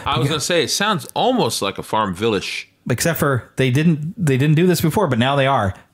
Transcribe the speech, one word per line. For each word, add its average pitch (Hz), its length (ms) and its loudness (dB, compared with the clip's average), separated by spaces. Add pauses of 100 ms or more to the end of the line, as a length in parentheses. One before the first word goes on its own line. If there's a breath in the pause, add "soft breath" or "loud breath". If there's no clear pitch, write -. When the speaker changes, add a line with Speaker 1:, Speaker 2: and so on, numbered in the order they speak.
Speaker 1:
I 143 140 -2
was 156 100 0
gonna 151 120 -2
say, 165 240 0
it 117 60 -4
sounds 202 440 -2
almost 190 480 0
like 98 160 -4
a 92 60 -10
Farmville-ish. 104 840 -2 (220)
Speaker 2:
Except 156 300 -2
for 139 340 -2
they 131 160 0
didn't, 151 460 0
they 147 200 0
didn't 147 200 4
do 170 100 4
this 175 140 2
before, 180 260 2
but 127 140 0
now 135 160 2
they 135 100 2
are. 120 280 2 (200 loud breath)